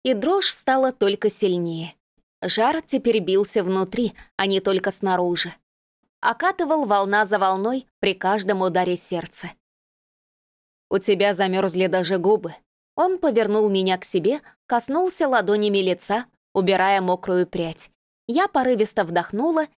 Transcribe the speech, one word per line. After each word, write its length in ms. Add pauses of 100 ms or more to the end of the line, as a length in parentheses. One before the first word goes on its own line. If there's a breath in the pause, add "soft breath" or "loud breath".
и 120
дрожь 360
стала 420
только 380
сильнее. 640 (480)
Жар 400
теперь 380
бился 440
внутри, 500 (220 loud breath)
а 100
не 140
только 300
снаружи. 640 (680)
Окатывал 680
волна 380
за 140
волной 480 (140)
при 140
каждом 480
ударе 340
сердца. 540 (1400)
«У 80
тебя 360
замёрзли 540
даже 300
губы». 360 (400)
Он 240
повернул 500
меня 300
к 60
себе, 360 (260 loud breath)
коснулся 640
ладонями 500
лица, 480 (280)
убирая 480
мокрую 440
прядь. 440 (360)
Я 220
порывисто 560
вдохнула, 640 (120)